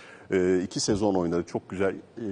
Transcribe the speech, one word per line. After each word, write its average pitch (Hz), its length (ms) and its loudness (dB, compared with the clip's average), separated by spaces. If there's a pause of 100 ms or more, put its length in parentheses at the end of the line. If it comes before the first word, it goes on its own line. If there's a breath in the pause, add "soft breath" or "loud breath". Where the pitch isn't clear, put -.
(300 loud breath)
E, 92 340 4
iki - 160 -6
sezon 104 340 2
oynadı. 87 320 2
Çok - 240 -8
güzel, 95 240 0
e, - 380 -14